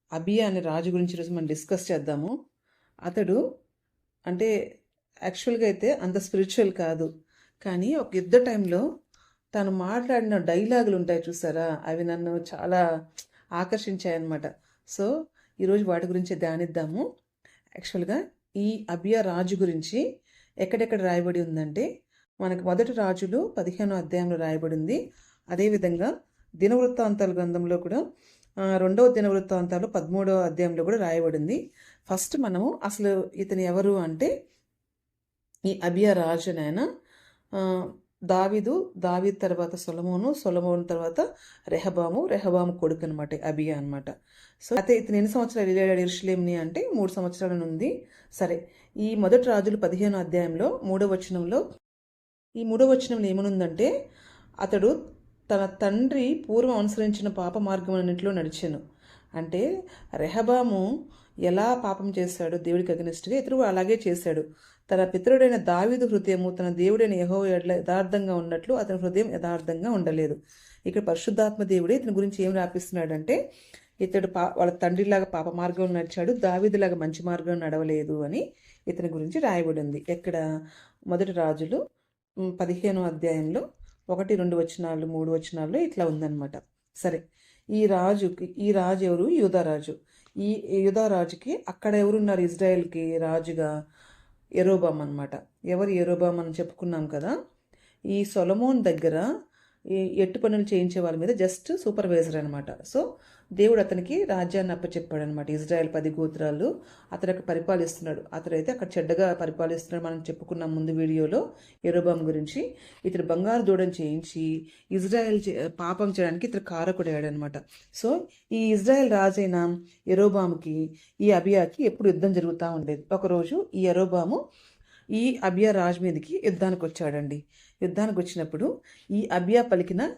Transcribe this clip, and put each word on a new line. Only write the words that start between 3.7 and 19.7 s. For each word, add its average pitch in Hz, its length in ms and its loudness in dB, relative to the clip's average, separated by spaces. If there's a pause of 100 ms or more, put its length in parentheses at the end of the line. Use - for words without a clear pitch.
అంటే 202 520 -2 (440)
యాక్చువల్‌గా 220 440 0
అయితే 202 260 2
అంత 185 260 -2
స్పిరిచువల్ 190 540 2
కాదు, 160 460 -4 (460)
కానీ 196 300 0
ఒక 247 220 -2
యుద్ధ 185 200 6
టైంలో 214 600 2 (560)
తను 196 160 0
మాట్లాడిన 214 680 0
డైలాగులు 202 600 2
ఉంటాయి 175 320 0
చూసారా, 165 580 -2
అవి 165 180 -2
నన్ను 170 400 -2 (100)
చాలా 170 520 0 (460)
ఆకర్షించాయన్నమాట. 175 920 -4 (540)
So, 262 220 -2 (380)
ఈరోజు 202 240 4
వాటి 180 220 0
గురించి 180 300 -2
ధ్యానిద్దాము. 165 760 -4 (680)
యాక్చువల్‌గా 190 460 -4 (320)
ఈ 214 340 -2
అబియా 190 300 2
రాజు 185 360 -2
గురించి 185 640 -2 (380)